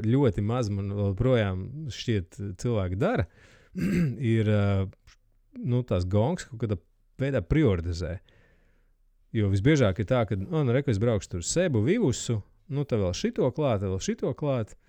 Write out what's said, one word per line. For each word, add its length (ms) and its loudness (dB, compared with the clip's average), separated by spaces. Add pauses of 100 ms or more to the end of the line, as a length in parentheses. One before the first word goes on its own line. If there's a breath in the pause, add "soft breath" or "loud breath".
ļoti 420 2
maz 260 0
man 220 -4
joprojām 680 2 (260)
šķiet 520 -4 (180)
cilvēki 420 -2
dara, 240 0 (540 soft breath)
<clears throat> 560 0
ir, 160 2
ā, 400 2 (680)
nu, 280 0
tās 200 0
gongs 460 0
kaut 100 -12
kādā 160 -2 (440)
veidā 220 0
prioritizē. 760 0 (1160 soft breath)
Jo 160 2
visbiežāk 520 4
ir 80 -2
tā, 160 2
ka, 120 -4
"O, 260 -2
nu, 100 2
re, 100 2
ka 80 0
es 80 2
braukšu 300 0
tur 140 -6
Sebu, 380 0
Vivusu, 600 0 (240)
nu, 180 -4
te 120 -4
vēl 200 0
šito 360 0
klāt, 280 0
te 80 -4
vēl 160 -4
šito 300 -4
klāt." 420 -4 (140)